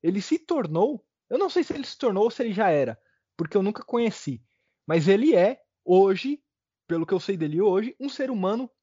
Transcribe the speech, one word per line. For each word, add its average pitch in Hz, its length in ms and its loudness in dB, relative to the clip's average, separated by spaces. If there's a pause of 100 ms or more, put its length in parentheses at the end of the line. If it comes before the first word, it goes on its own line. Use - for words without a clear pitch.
ele 190 180 0
se 311 160 -2
tornou, 220 640 -2 (240)
eu 262 120 -2
não 381 100 0
sei 349 140 0
se - 100 -6
ele 285 120 -8
se - 120 -16
tornou 208 280 0
ou 233 40 2
se 240 140 -4
ele 226 100 -2
já 196 160 2
era, 135 320 0 (340)
porque 160 220 -4
eu 190 60 2
nunca 214 200 -4
conheci. 214 560 -4 (460)
Mas 160 220 2
ele 226 280 4
é, 196 280 2 (200)
hoje, 196 600 2 (440)
pelo 165 200 -2
que - 60 0
eu 185 60 0
sei 196 160 -4
dele 156 260 -2
hoje, 214 380 0
um 277 100 -10
ser 269 200 -6
humano 220 400 -4 (140)